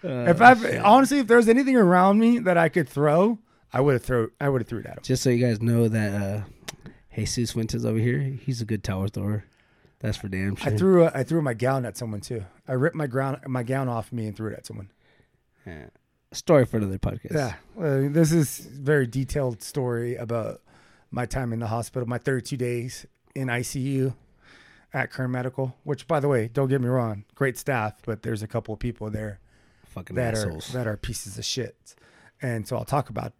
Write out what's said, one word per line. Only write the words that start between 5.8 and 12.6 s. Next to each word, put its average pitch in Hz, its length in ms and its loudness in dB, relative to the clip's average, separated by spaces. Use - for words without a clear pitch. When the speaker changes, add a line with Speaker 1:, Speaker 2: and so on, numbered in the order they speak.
Speaker 1:
that, 107 340 0
uh, 101 200 -4
Jesus 123 360 -2
Fuentes 117 340 -4
over 113 140 0
here, 120 220 0
he's 131 400 -6
a 110 40 -4
good 107 180 -4
towel 98 260 -2
thrower. 101 340 -4
That's 110 180 -4
for 107 100 -12
damn 95 280 -4
sure. - 180 -2
Speaker 2:
I - 40 0
threw 180 260 6
a, 160 100 4
I 131 100 -2
threw 160 200 0
my 127 100 -2
gown 123 320 -2
at 104 120 -10
someone 107 240 -8
too. 113 220 -8